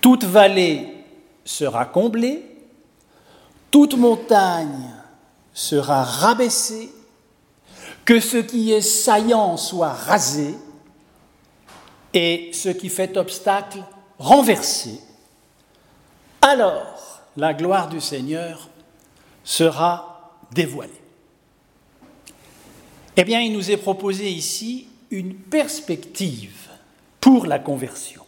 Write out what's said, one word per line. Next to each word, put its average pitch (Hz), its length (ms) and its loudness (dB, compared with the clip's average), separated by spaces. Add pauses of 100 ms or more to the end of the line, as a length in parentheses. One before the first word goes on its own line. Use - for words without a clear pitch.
Toute 247 240 6
vallée 185 640 4 (560)
sera 123 400 -4
comblée, 233 600 -2 (1300)
toute 285 260 6
montagne 185 920 2 (640)
sera 143 500 0
rabaissée, 220 880 0 (1120)
que 233 140 4
ce 240 200 -2
qui 220 340 -2
est 214 80 2
saillant 214 760 2
soit 170 360 -4
rasé, 147 640 -2 (1600)
et 170 400 0
ce - 160 -4
qui 180 180 -8
fait 185 300 -4
obstacle 196 680 -4 (340)
renversé. 175 800 4 (1400)
Alors, - 800 0 (160)
la 151 160 0
gloire 175 360 -2
du 160 120 -8
Seigneur 156 680 -10 (720)
sera 165 880 -2 (200)
dévoilée. » 147 380 -4 (2250)
Eh 185 60 4
bien, 226 160 0
il 226 120 -2
nous 196 180 -4
est 202 60 2
proposé 196 540 -4
ici 220 580 -10 (220)
une 190 240 -8
perspective 170 1400 -8 (500)
pour 254 260 6
la 143 120 -2
conversion. 131 680 -10